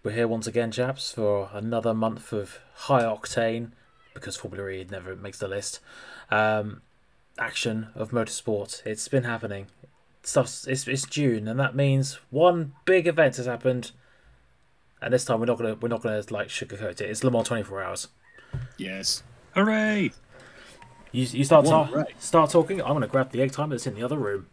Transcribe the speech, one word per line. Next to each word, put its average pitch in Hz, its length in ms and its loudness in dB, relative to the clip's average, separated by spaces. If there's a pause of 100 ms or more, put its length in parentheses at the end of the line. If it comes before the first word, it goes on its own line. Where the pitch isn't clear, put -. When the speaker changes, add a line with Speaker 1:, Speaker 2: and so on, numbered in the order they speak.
Speaker 1:
we're 104 80 -4
here 117 160 0
once 113 180 -2
again, 117 260 -2
chaps, 127 400 -4
for 104 400 0
another 113 440 -2
month 110 360 -4
of 104 280 -6 (160)
high 131 260 2
octane, 113 680 -2 (420)
because - 220 -10
Formula 98 340 -10
E 95 180 -8
never 92 280 -10
makes 98 240 -14
the 101 80 -6
list, 98 320 -6 (500)
um, 107 540 2 (560)
action 110 560 -4
of 107 160 -6
motorsport. 110 760 -4
It's 107 220 -6
been 131 160 2
happening. 110 420 -6 (560)
Stuff's, - 460 -2
it's, 131 200 -4
it's 139 200 -4
June, 117 400 0
and 117 120 -2
that 127 160 0
means 135 440 2 (100)
one 160 440 4 (120)
big 180 220 4
event 156 300 4
has 127 100 -4
happened. 123 460 0 (1080)
And - 100 -2
this 123 140 2
time 113 140 0
we're 117 80 0
not 117 100 2
gonna, 113 160 -2
we're 117 160 -4
not 113 140 -4
gonna, 107 260 -2
like, 104 200 -6
sugarcoat 98 520 -8
it. 101 80 -6
It's 110 140 -4
Le 131 80 6
Mans 113 160 2
twenty-four 98 340 -4
Hours. 90 260 -6 (680)
Speaker 2:
Yes. - 460 -4 (320)
Speaker 3:
Hooray! 214 560 2 (1000)
Speaker 1:
You, 127 120 0
you 123 180 0
start 147 220 10
Speaker 2:
What 160 60 6 (180)
Speaker 1:
ta-, 120 40 -6
Speaker 2:
a 143 100 0
race. - 40 -2 (120)
Speaker 1:
start 160 320 4
talking. 170 280 4
I'm 131 140 -2
gonna 127 140 0
grab 131 240 0
the 127 100 0
egg 131 120 2
timer 147 200 -4
that's 120 140 -4
in 104 80 -6
the 110 80 -6
other 143 160 -2
room. 101 340 -2